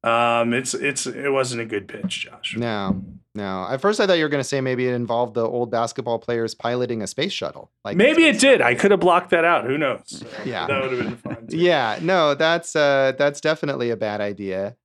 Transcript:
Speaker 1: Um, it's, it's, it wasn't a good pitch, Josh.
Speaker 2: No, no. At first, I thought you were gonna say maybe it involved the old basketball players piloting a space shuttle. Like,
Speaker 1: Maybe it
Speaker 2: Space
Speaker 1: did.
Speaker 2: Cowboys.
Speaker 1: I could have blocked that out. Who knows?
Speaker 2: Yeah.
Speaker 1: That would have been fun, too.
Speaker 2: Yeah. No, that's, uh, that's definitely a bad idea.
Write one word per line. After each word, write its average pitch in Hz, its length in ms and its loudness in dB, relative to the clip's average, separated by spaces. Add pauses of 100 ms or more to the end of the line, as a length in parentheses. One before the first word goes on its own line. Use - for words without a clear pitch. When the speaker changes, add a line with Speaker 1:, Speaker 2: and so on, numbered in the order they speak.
Speaker 1:
Um, 117 480 2
it's, 127 220 -2
it's, 139 320 -4
it 135 260 -4
wasn't 123 300 -2
a - 20 -6
good 107 240 -6
pitch, - 320 -8
Josh. - 380 -12
Speaker 2:
No, 98 440 -4 (320)
no. 95 360 -6
At 135 100 -4
first, 208 180 2
I 214 80 4
thought 180 120 4
you 156 60 2
were 151 40 0
gonna 139 160 0
say 135 160 -2
maybe 127 260 0
it 123 80 0
involved 120 380 -2
the 113 160 0
old 120 220 -2
basketball 117 480 -2
players 113 360 -4
piloting 120 460 -4
a 98 60 -6
space 170 260 -4
shuttle. - 380 -10 (120)
Like, 104 140 -4
Speaker 1:
Maybe 302 300 6
it 269 80 6
Speaker 2:
Space 208 80 -2
Speaker 1:
did. 254 180 8
Speaker 2:
Cowboys. 123 160 4
Speaker 1:
I - 20 -6
could 202 120 4
have 185 100 6
blocked 170 300 4
that 170 160 4
out. 156 180 2
Who 135 140 -2
knows? 131 440 -4 (220)
Speaker 2:
Yeah. 107 220 -4
Speaker 1:
That 139 160 -2
would 131 100 -4
have 123 80 -4
been - 160 -4
fun, - 300 -12
too. 151 100 -8
Speaker 2:
Yeah. 151 460 2
No, 165 320 2
that's, 160 420 0
uh, 139 400 4
that's 143 240 0
definitely 143 480 -2
a 113 80 -2
bad 104 240 -4
idea. 101 640 -4